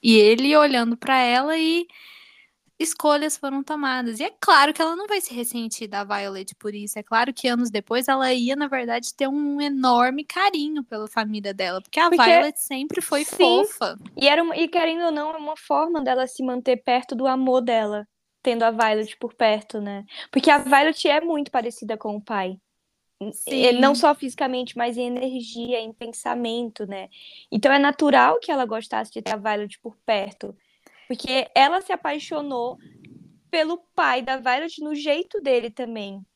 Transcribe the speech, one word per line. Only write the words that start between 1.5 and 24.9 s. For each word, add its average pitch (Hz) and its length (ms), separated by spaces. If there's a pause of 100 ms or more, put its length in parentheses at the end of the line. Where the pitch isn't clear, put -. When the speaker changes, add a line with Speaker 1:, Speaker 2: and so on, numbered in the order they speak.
Speaker 1:
e 330 300 (920)
escolhas 302 580
foram 277 260
tomadas. 254 560
E 285 40
é 392 160
claro 302 340
que - 80
ela 320 140
não 392 120
vai 403 140
se - 120
ressentir 233 540
da 202 160
Violet 196 520
por 208 180
isso. 208 240
É 208 60
claro 240 300
que - 140
anos 240 220
depois 226 380
ela 269 260
ia, 247 220
na 285 120
verdade, 240 460
ter 269 140
um 285 340
enorme 262 600
carinho 311 600
pela 214 240
família 214 460
dela. 190 280
Porque - 180
a 339 100
Speaker 2:
Porque 320 140
Speaker 1:
Violet 320 360
sempre 285 420
foi 294 220
Speaker 2:
sim. - 120
Speaker 1:
fofa. 359 640 (200)
Speaker 2:
E 269 100
era 302 140
uma, 339 160
e 330 100
querendo 339 380
ou 330 60
não, 302 200
é 320 60
uma 302 180
forma 302 460
dela 254 240
se 254 160
manter 254 360
perto 254 360
do 262 140
amor 262 340
dela, 214 460 (340)
tendo 233 220
a 226 80
Violet 214 460
por 233 180
perto, 214 440
né? 202 240 (280)
Porque 277 180
a 294 80
Violet 294 500
é 294 140
muito 311 300
parecida 233 440
com 214 200
o 208 60
pai. 196 360 (600)
N-, 202 140 (120)
é, 254 280
não 269 200
Speaker 1:
Sim. - 80
Speaker 2:
só 294 140
fisicamente, 254 600
mas 240 220